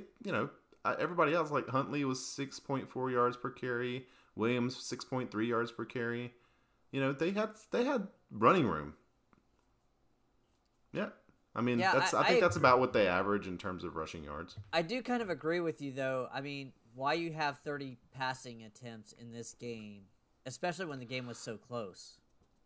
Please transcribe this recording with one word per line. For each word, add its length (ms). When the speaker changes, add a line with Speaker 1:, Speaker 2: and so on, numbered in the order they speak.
Speaker 1:
you 80
know, 180
uh, 140
everybody 340
else, 180
like 160
Huntley 380
was 200
six 340
point 300
four 220
yards 260
per 140
carry, 540
Williams 420
six 280
point 260
three 160
yards 260
per 120
carry. 480
You 100
know, 120
they 180
had, 180
they 120
had 240
running 360
room. 260
Yeah. 160
I 60
mean, 180
Speaker 2:
Yeah, 140
Speaker 1:
that's, 200
Speaker 2:
I, 80
Speaker 1:
I 40
think 120
Speaker 2:
I 40
Speaker 1:
that's 140
Speaker 2:
agree. 140
Speaker 1:
about 100
what 140
they 140
average 400
in 100
terms 260
of 120
rushing 280
yards. 320
Speaker 2:
I 100
do 220
kind 180
of 80
agree 300
with 220
you, 100
though. 420
I 80
mean, 320
why 180
you 200
have 260
thirty 380
passing 500
attempts 500
in 180
this 220
game, 500
especially 400
when 140
the 60
game 220
was 100
so 200
close 600